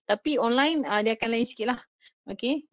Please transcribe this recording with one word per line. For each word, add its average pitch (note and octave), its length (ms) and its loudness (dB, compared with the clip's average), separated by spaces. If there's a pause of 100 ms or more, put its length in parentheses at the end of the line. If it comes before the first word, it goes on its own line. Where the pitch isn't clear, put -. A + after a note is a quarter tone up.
tapi A3 320 0
online, C4+ 480 2
ah, G#3 160 2
dia A3+ 80 2
akan A3+ 220 -4
lain A#3 100 2
sikit A3+ 300 -4
lah. - 40 -14 (460)
Okey, C4 480 -4